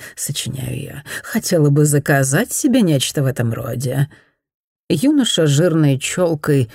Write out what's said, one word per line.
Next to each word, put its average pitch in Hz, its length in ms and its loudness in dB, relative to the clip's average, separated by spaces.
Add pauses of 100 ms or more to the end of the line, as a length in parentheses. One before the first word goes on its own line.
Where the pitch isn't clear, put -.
(160)
сочиняю - 680 -8
я. - 220 -16 (180)
«Хотела 156 480 2
бы 151 140 4
заказать 143 680 0
себе 254 300 2
нечто 151 400 0
в 131 40 0
этом 120 260 -2
роде». 127 580 -4 (760)
Юноша 220 580 2
с 147 40 4
жирной 151 480 4
чёлкой, 151 760 0